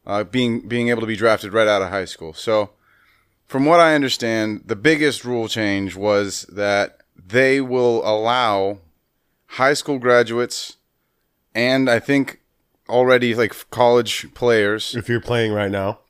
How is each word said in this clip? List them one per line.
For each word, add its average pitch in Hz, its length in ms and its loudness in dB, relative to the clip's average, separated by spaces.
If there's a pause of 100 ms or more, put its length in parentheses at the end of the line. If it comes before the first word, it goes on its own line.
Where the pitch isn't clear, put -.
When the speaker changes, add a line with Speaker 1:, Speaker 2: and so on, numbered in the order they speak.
Speaker 1:
uh, 101 160 -4
being, 117 440 -2
being 120 220 -2
able 117 120 -2
to 113 60 -6
be 110 80 -4
drafted 104 380 0
right 110 140 4
out 101 140 2
of 92 80 -4
high 95 160 -4
school. 82 280 -16
So, 107 380 -2 (760)
from 135 200 -2
what 170 140 6
I 160 160 6
understand, 113 680 -2
the 113 100 -4
biggest 147 500 0
rule 120 220 -4
change 98 480 -4
was 101 540 -2
that 101 480 -2 (180)
they 131 460 2
will 123 460 0
allow 107 720 0 (680)
high 135 260 2
school 143 260 -6
graduates 120 800 0 (800)
and 127 340 0
I 117 100 2
think 139 400 -2 (480)
already, 123 480 2
like, 113 180 0 (180)
college 120 640 2
players 110 640 0
Speaker 2:
If 117 140 -8
you're 117 120 0
playing 117 320 -2
right 104 160 -2
now. 98 300 -4 (100)